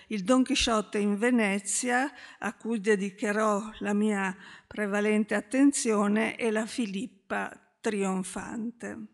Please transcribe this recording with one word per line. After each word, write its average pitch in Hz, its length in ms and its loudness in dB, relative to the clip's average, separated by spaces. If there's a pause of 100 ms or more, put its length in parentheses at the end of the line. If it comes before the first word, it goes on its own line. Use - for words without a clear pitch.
il 208 140 -4
Don 254 200 6
Chisciotte 220 560 0
in 202 180 2
Venezia, 240 920 0 (260)
a 208 160 -6
cui 226 260 -4
dedicherò 208 1000 0
la 208 160 -2
mia 202 420 0 (300)
prevalente 208 680 0
attenzione, 220 1000 2
e 226 160 -2
la 220 160 -2
Filippa 202 1120 -6
trionfante. 202 1160 -4 (160)